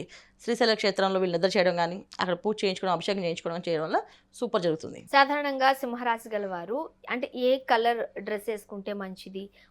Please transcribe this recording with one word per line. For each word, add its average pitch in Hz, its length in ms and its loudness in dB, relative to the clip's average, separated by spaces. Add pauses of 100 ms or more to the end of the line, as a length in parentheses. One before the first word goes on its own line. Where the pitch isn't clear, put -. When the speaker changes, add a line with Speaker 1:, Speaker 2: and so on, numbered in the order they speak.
(400)
Speaker 1:
శ్రీశైల 226 340 2
క్షేత్రంలో 190 460 2
వీళ్ళు 180 160 2
నిద్ర 180 200 2
చేయడం 180 200 4
కానీ, 175 280 -2 (160)
అక్కడ 180 140 0
పూజ 214 220 -2
చేయించుకోవడం, 185 360 0
అభిషేకం 196 300 -2
చేయించుకోవడం 170 460 -4
చేయడం 160 140 0
వల్ల 202 160 0 (360)
సూపర్ 226 280 -2
జరుగుతుంది. 160 380 -2 (120)
Speaker 2:
సాధారణంగా 277 600 4
సింహరాశి 240 560 -4
గల 208 180 -4
వారు 190 440 -6 (200)
అంటే 247 240 -4
ఏ 254 240 4
కలర్ 233 640 0
డ్రెస్ 208 300 -4
వేసుకుంటే 208 420 -10
మంచిది, 190 520 -10 (260)